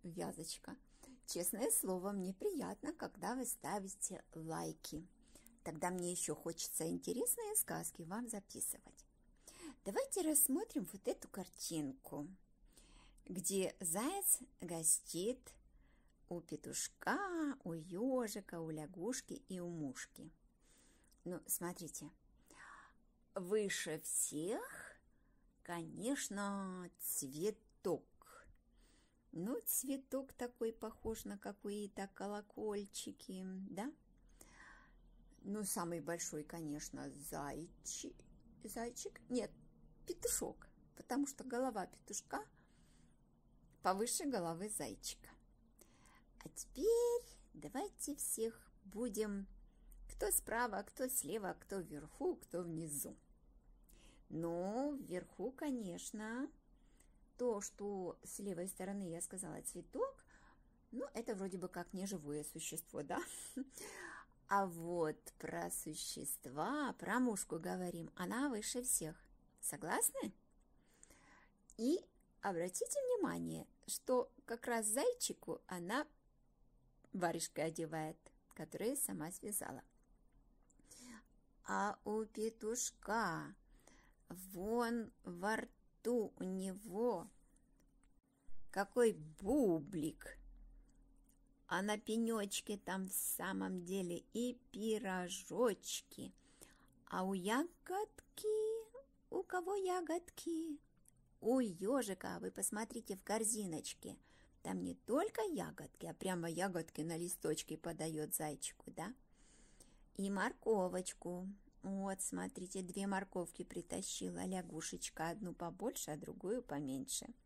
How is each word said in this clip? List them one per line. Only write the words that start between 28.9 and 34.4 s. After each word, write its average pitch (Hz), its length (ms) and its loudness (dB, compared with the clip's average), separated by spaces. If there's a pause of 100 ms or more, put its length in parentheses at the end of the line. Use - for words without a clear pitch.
Ну, 226 340 -2
цветок 269 680 0
такой 240 380 -2
похож - 520 -4
на 202 140 -6
какие-то 202 760 -4
колокольчики, 202 1300 -4 (260)
да? 226 200 -2 (1500)